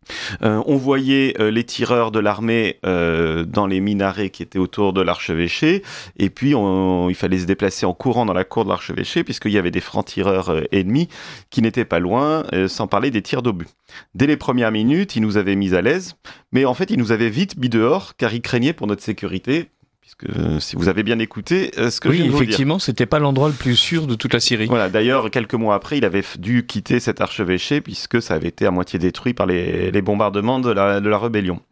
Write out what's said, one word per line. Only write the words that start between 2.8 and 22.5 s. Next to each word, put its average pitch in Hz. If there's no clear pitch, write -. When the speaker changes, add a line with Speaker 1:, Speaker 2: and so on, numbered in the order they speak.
Speaker 1:
euh, 82
dans 98
les 95
minarets 98
qui -
étaient -
autour 95
de 95
l'archevêché, 87
et 98
puis 139
on, 95
il 90
fallait 92
se 90
déplacer 95
en 90
courant 120
dans 98
la 90
cour 113
de 98
l'archevêché, 92
puisqu'il -
y 104
avait 90
des 90
francs-tireurs, 95
euh, 80
ennemis 104
qui -
n'étaient 113
pas 85
loin, 139
euh, 95
sans 98
parler 123
des 104
tirs 127
d'obus. 95
Dès 123
les 147
premières 123
minutes, 139
ils 113
nous 107
avaient 98
mis 98
à 87
l'aise, 175
mais 131
en 127
fait, 190
ils 214
nous 117
avaient 113
vite 170
mis 123
dehors, 120
car 110
ils 117
craignaient 127
pour 107
notre 101
sécurité, 110
puisque, -
euh, 80
si -
vous 85
avez 95
bien 113
écouté, 113
euh, 120
ce -
que -
Speaker 2:
Oui, 143
Speaker 1:
je 175
viens -
de 127
vous 143
dire. 127
Speaker 2:
effectivement, 143